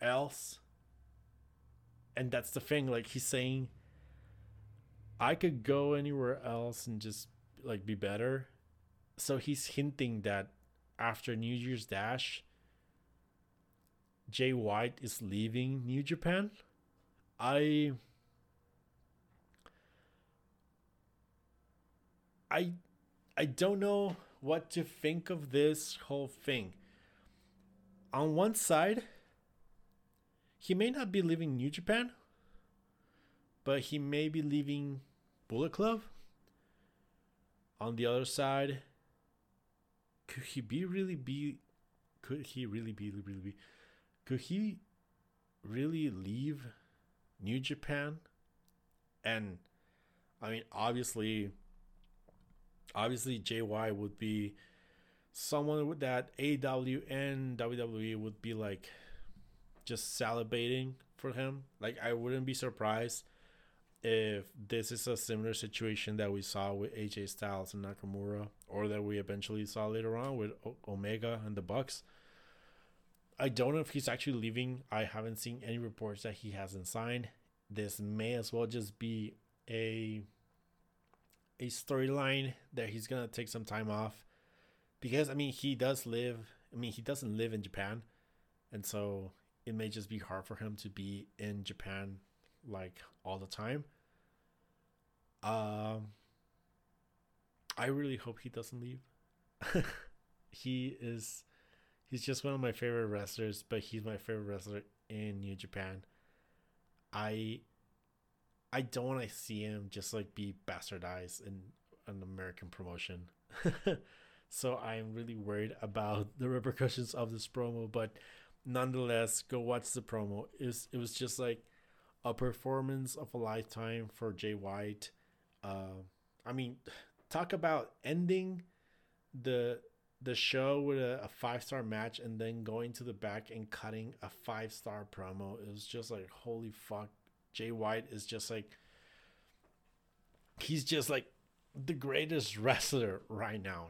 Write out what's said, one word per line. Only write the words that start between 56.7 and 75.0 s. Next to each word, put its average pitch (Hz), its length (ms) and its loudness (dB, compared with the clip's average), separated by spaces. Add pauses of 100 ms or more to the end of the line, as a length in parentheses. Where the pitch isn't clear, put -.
and 135 480 -2
W 120 240 0
W 113 220 -2
E 110 100 0
would 107 260 -4
be, 113 140 -4
like, 104 340 -2 (960)
just - 380 -2
salivating 120 720 2 (240)
for 135 140 -4
him. 135 320 -2 (160)
Like, 117 200 -2
I 120 140 2
wouldn't 123 320 0
be 131 80 0
surprised 113 720 2 (800)
if 107 420 4 (220)
this 113 240 0
is 120 160 -4
a 120 100 2
similar 110 380 0
situation 107 600 0
that 104 140 4
we 98 120 0
saw 101 300 0
with 101 220 -2
A 107 120 -2
J 101 180 -4
Styles 98 480 -2
and 101 100 -4
Nakamura, 101 640 -4 (180)
or 104 220 0
that 104 140 0
we 104 140 0
eventually 101 480 -2
saw 107 220 0
later 113 280 0
on 131 220 0
with 107 140 0 (120)
O-, 120 140 -6 (100)
Omega 107 560 0
and 107 120 -2
the 98 80 -2
Bucks. 113 400 0 (1400)
I 139 60 6
don't 127 260 4
know 160 60 4
if 147 120 -2
he's 139 180 0
actually 120 240 0
leaving. 123 580 0
I 107 140 2